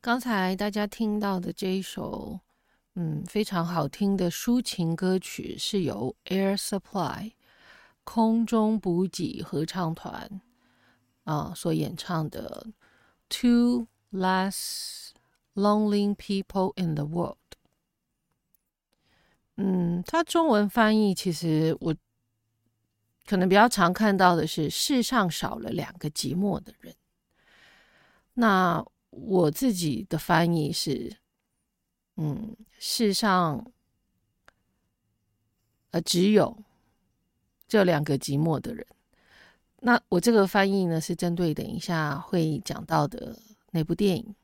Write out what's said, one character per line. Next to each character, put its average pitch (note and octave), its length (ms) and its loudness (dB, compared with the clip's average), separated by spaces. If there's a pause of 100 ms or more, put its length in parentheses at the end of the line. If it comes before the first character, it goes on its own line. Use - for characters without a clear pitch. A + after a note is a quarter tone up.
刚 A#3+ 200 -2
才 G3 340 0
大 G#3 160 -4
家 G#3 160 -2
听 G#3 320 -2
到 G3 220 -2
的 F3+ 120 -6
这 - 220 -6
一 F#3+ 80 -2
首， - 560 -10 (560)
嗯， D#3+ 320 -4
非 G#3 160 -2
常 E3+ 240 -2
好 E3 220 -2
听 G3 280 0
的 F3+ 140 0
抒 A#3+ 320 0
情 E3 320 -2
歌 F#3 240 0
曲， - 400 -10
是 - 240 -2
由 B2+ 320 -4 (120)
Air G3 300 0
Supply G3+ 760 -6 (720)
空 A3+ 420 2
中 A3 320 2
补 F3+ 300 0
给 - 340 -6
合 D#3+ 240 -4
唱 E3+ 300 -4
团， - 440 -12 (840)
啊， D3+ 320 -4
所 E3 180 -2
演 D#3+ 220 -2
唱 D#3+ 340 -4
的 - 380 -12 (600)
《Two A#3+ 600 4 (240)
Less F#3+ 960 -2 (480)
Lonely G#3 580 2
People G3 640 -2
in E3+ 180 -2
the D3 100 -2
World》。 E3 340 -4 (2250)
嗯， F3+ 500 0
它 E4 160 0
中 E4 240 2
文 G#3 240 4
翻 A3 260 4
译 G#3 160 4
其 F3+ 200 -2
实 D#3+ 480 0
我 E3 120 -2 (1300)
可 G3+ 120 0
能 F#3 100 4
比 F#3 60 6
较 G#3 120 8
常 F#3+ 240 2
看 G#3 240 2
到 F3+ 220 6
的 D#3+ 100 0
是 D#3+ 220 -2
“世 B3 340 0
上 G#3 280 0
少 - 260 -6
了 - 140 -10
两 - 260 -6
个 D3+ 140 -6
寂 D3+ 280 -4
寞 G3 240 -2
的 - 180 -20
人”。 E3+ 140 -20 (1400)
那 F#3 500 4 (240)
我 F3+ 420 2
自 A#3+ 220 0
己 E3+ 380 -2
的 D#3+ 80 -2
翻 E3+ 340 2
译 D#3 180 0
是， - 460 -4 (1000)
嗯 D3+ 380 -6 (240)
，“世 G#3 360 0
上， F3 500 2 (2250)
呃， F3 100 0
只 F#3 300 4
有 G3 220 4 (1120)
这 G#3+ 160 4
两 E3 220 4
个 C#3+ 140 0
寂 C#3 200 -2
寞 D#3 220 2
的 - 140 -10
人。” - 120 -14 (920)
那 A#3 180 4 (120)
我 F3+ 100 2
这 A#3+ 100 4
个 G#3 160 8
翻 G3 240 2
译 G3 140 2
呢， E3 160 0
是 E3 160 -4
针 F3 180 -2
对 E3+ 200 0
等 - 120 -6
一 - 120 -8
下 D#3 400 -2
会 D#3+ 440 0
讲 - 220 -10
到 D#3 240 0
的 - 300 -12 (320)
那 E3 120 0
部 E3 120 -2
电 F#3+ 240 2
影 - 240 -12